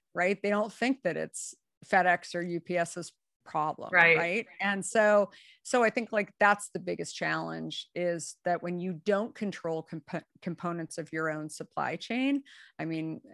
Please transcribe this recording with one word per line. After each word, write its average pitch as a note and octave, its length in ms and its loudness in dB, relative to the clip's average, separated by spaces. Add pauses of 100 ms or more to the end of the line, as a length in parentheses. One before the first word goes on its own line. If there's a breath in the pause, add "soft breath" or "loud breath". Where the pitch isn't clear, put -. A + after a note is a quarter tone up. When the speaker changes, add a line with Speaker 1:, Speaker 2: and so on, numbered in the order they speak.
(120)
Speaker 1:
right? F#3 300 0
They G3+ 80 0
don't G#3 220 0
think C4 320 0
that D#3+ 120 0
it's - 380 -8 (320)
FedEx F3+ 480 4
or F3 80 -2
U F3 160 -4
P F3 200 -4
S's E3+ 340 -4 (320)
problem, - 480 -4
Speaker 2:
Right. E3+ 240 8
Speaker 1:
right? F3 300 0 (140)
And G3 240 -2
so, G#3 460 4 (320 loud breath)
so B3 220 2
I G#3+ 60 4
think, A3+ 200 -4
like, G#3 300 -2
that's G3+ 300 6
the F3+ 100 -8
biggest E3+ 340 -8
challenge, D#3+ 800 -6
is E3+ 400 -4 (100)
that F3 160 0
when F3 200 -4
you F#3 140 -4 (100)
don't G#3 320 0
control E3 480 -6
compo-, - 400 -10 (180)
components E3+ 560 -6
of D#3 140 -10
your D#3+ 180 -2
own D#3 180 -6
supply D3+ 460 -6
chain, C4+ 480 -2 (380 loud breath)
I D#3+ 60 -6
mean, D#3+ 340 -6 (140)